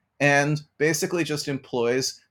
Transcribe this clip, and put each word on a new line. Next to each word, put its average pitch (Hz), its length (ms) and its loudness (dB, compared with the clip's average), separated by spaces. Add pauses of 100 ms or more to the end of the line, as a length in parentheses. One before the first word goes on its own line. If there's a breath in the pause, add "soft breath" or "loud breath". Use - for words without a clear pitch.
(220)
and 143 400 2 (160)
basically 160 480 0
just 147 240 -4
employs 127 800 -2